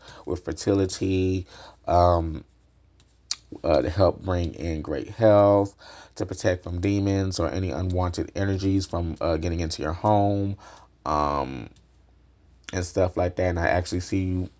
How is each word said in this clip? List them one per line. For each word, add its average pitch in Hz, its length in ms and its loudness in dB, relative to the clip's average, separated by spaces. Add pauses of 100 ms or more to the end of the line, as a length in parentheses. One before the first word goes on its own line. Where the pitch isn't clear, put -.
(240)
with - 200 -6
fertility, 95 1000 0 (440)
um, 85 560 4 (1200)
uh, 76 180 4
to 67 80 -2
help 87 320 2
bring 87 320 -2
in 80 260 -6
great 73 280 -6
health, 101 640 6 (400)
to 104 100 -6
protect 92 380 -2
from 87 180 -8
demons 98 600 0
or 82 80 0
any 92 220 -4
unwanted 90 680 -2
energies 98 500 0
from, 85 340 -4
uh, 80 160 0
getting 82 220 -2
into 80 240 -4
your 78 100 -2
home, 101 640 0 (480)
um, 69 640 -2 (1040)
and 90 140 -2
stuff 90 300 0
like 87 180 0
that. 90 140 0
And 87 100 -2
I 85 80 0
actually 87 340 0
see 98 200 -4
you, 92 400 -4